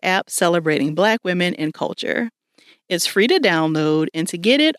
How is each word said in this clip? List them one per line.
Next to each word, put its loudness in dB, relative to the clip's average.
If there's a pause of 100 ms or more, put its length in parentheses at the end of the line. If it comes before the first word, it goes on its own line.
app -2
celebrating 0
Black 2
women 0
and -4
culture. -4 (580)
It's -2
free 2
to 2
download, 2
and -4
to -8
get 2
it, 0